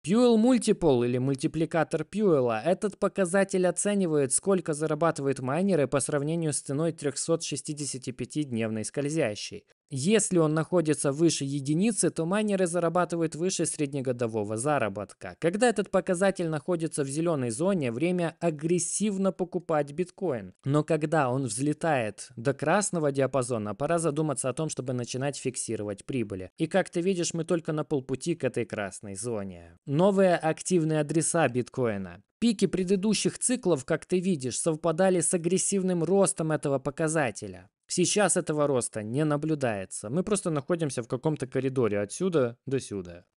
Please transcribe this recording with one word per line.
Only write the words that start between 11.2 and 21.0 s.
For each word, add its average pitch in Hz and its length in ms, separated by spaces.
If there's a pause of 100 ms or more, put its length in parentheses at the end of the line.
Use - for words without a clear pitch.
единицы, 151 680
то 165 160
майнеры 196 400
зарабатывают 170 680
выше 170 300
среднегодового 120 920
заработка. 107 840
Когда 202 280
этот 208 220
показатель 185 580
находится 160 560
в 139 40
зеленой 147 420
зоне, 147 420
время 165 480
агрессивно 180 920
покупать 165 600
биткоин. 147 600 (100)
Но 147 200
когда 151 480